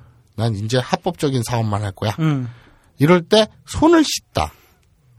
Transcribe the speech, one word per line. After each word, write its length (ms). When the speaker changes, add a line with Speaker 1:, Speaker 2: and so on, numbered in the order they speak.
Speaker 1:
난 180
이제 240
합법적인 640
사업만 400
할 100
거야." 280
Speaker 2:
음. 280
Speaker 1:
이럴 240
때 260
"손을 380
씻다" 480